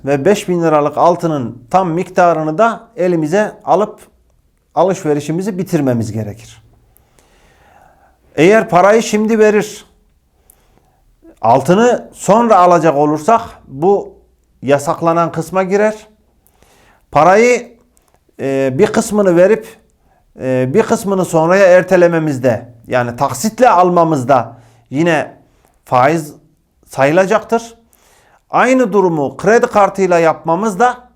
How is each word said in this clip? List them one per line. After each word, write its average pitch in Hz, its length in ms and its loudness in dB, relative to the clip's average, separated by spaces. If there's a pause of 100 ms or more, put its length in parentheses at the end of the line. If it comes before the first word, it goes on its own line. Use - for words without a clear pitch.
ve 139 200 -2
beş 202 240 0
bin 175 140 -2
liralık 147 340 0
altının 156 720 -2
tam 185 200 0
miktarını 165 640 -2
da 220 380 -2
elimize 175 720 -2
alıp 190 340 -2 (760)
alışverişimizi 165 800 -4
bitirmemiz 127 540 -4
gerekir. 104 540 -14 (1700)
Eğer 214 340 2
parayı 196 340 2
şimdi 214 360 -2
verir, 214 460 0 (1600)
altını 175 720 2
sonra 220 440 2
alacak 175 380 4
olursak 151 460 0 (260)
bu 160 460 -2 (480)
yasaklanan 165 680 -2
kısma 175 320 -6
girer. 208 440 -2 (1040)
Parayı, 208 640 2 (640)
e, 135 360 -2
bir 208 100 2
kısmını 208 480 0
verip, 196 320 2 (720)
e, 131 340 -2
bir 214 100 2
kısmını 190 420 -2
sonraya 170 420 2
ertelememizde, 165 1040 0 (140)
yani 120 280 -4
taksitle 214 540 0
almamızda 160 880 0 (320)
yine 156 480 -2 (480)
faiz 147 480 0 (520)
sayılacaktır. 185 920 -2 (720)
Aynı 233 440 0
durumu 170 440 -2
kredi 233 300 2
kartıyla 190 520 0
yapmamız 165 600 -2
da 240 180 0 (180)